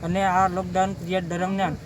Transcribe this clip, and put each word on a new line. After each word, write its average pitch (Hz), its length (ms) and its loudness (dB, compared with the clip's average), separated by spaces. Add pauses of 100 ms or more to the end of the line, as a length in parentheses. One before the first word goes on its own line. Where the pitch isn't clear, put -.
અને 175 200 0
આ 190 240 4
લોકડાઉન 185 460 0
પિરિયડ 180 360 -4
દરમિયાન 180 460 0 (100)